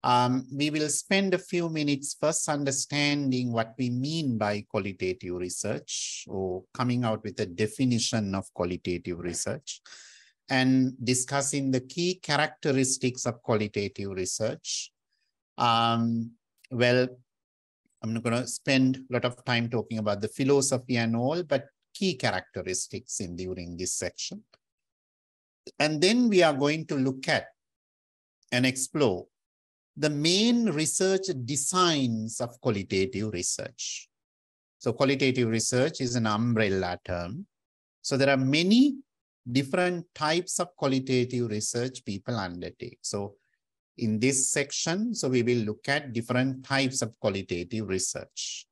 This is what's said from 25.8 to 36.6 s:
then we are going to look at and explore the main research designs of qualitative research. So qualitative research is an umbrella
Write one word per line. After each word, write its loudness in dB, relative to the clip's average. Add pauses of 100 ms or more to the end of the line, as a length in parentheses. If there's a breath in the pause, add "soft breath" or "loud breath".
then 6
we 6
are 6
going 0
to -4
look 0
at 0 (1040)
and 4
explore 2 (680)
the 0
main 2
research 0 (180)
designs 0
of -8
qualitative 0
research. -6 (720)
So -2
qualitative 2
research 0
is -2
an 2
umbrella 2